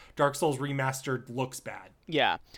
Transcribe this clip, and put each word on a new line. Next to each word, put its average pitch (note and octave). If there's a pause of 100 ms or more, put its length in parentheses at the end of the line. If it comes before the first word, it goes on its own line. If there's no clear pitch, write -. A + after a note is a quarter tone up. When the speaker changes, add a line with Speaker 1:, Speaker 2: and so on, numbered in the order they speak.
(160)
Speaker 1:
Dark C#3+
Souls D3
Remastered C3+
looks B2+
bad. F#2+ (160)
Speaker 2:
Yeah. B2 (200)